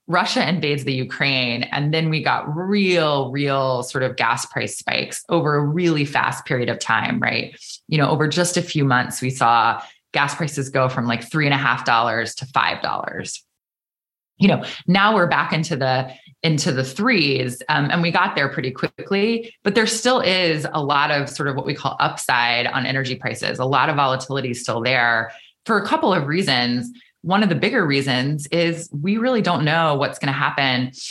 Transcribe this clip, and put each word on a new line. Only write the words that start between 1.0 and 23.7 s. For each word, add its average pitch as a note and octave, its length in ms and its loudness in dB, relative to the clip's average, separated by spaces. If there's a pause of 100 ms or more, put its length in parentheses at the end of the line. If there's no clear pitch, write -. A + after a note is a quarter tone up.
and D3 300 -2
then D#3+ 160 0
we D#3 100 0
got C#3+ 320 -2
real, E3+ 800 0
real C3+ 540 0
sort C3 180 -4
of B2+ 140 -2
gas A#2+ 280 0
price - 320 -6
spikes - 520 -4
over D3+ 260 2
a D3 100 2
really D#3 400 2
fast C3+ 420 0
period A#2+ 220 -2
of A#2 120 -2
time, - 400 0
right? - 360 -2 (300)
You D#3 120 0
know, C#3+ 120 4
over D#3 160 2
just F3 300 0
a F3 60 0
few D3+ 220 0
months, B2 380 0
we B2+ 80 -2
saw A#2 500 2 (320)
gas C#3+ 220 0
prices C#3+ 340 -4
go C3 200 2
from, A#2+ 180 -2
like, A#2 240 -4
three D#3 140 0
and C#3+ 100 2
a C3+ 40 2
half C3 260 0
dollars A#2 520 0
to C3+ 100 -10
five - 360 0
dollars. - 640 -6 (920)
You G3 100 6
know, C#3+ 160 2 (240)
now G3 260 6
we're F3 140 4
back C#3+ 240 2
into D#3 240 -2
the, C3 360 0 (300)
into D#3 300 2
the C3 100 0
threes, C#3 840 0
um, C#3+ 240 2
and F3 100 2
we E3+ 80 0
got F#3 240 0
there C#3+ 140 0
pretty C3 240 -6
quickly, G#3+ 880 -4
but G3+ 140 0
there A3 100 4
still B3 320 0
is E3+ 540 0
a D#3 100 -2
lot C#3+ 300 2
of C#3+ 160 0
sort C#3+ 200 -4
of C3+ 60 -4
what C3+ 120 -6
we C#3+ 80 -2
call - 260 -4
upside B2 640 0
on B2+ 180 -2
energy C3 300 -2
prices. A2+ 460 -4
A B2+ 40 0
lot C3+ 240 2